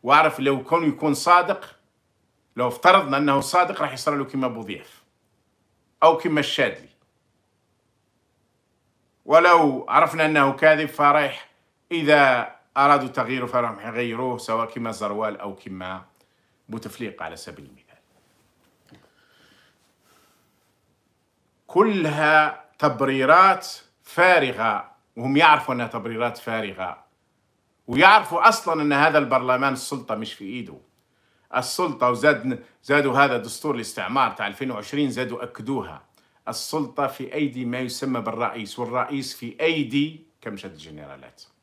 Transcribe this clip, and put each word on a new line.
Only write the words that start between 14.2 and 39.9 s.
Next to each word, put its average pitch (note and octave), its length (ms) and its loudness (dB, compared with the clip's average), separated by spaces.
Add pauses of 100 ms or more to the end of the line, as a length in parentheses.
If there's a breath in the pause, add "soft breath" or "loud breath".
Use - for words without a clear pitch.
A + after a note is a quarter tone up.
سواء A2+ 320 -4
كيما A#2 220 -8
زروال G#2 480 -6
أو G2 160 -10
كيما F#2 500 -14 (640)
بوتفليقة G#2+ 540 -12
على D#2+ 120 -12
سبيل C#2+ 300 -18
المثال. - 340 -20 (3750 soft breath)
كلها D#3 1000 2 (140)
تبريرات C3+ 880 4 (360)
فارغة، B2 880 2 (240)
وهم B2+ 220 -2
يعرفوا D3+ 360 4
أنها A#2+ 140 -4
تبريرات A#2 500 -6
فارغة، F#2+ 680 -8 (840)
ويعرفوا E3+ 600 6
أصلًا E3 320 -2
أن D3 120 0
هذا D3+ 240 4
البرلمان C3 560 0
السلطة B2 420 -8
مش G#2+ 180 -12
في G#2 120 -18
إيده. A2 320 -14 (800)
السلطة، C3 540 -2
وزاد، B2 540 0 (200 loud breath)
زادوا C#3 340 2
هذا C#3 200 4
دستور B2 380 -6
الاستعمار A2+ 560 -4
تاع G#2+ 160 -8
ألفين B2+ 240 -8
وعشرين، C3 380 -4
زادوا A#2 340 -8
أكدوها. G#2+ 580 -10 (460)
السلطة C#3 600 -6
في C3 260 -10
أيدي B2+ 320 -6
ما B2 140 -6
يسمى B2+ 420 -6
بالرئيس، A2 580 -8
والرئيس B2+ 560 -6
في A#2 260 -14
أيدي D#3 600 -4 (180)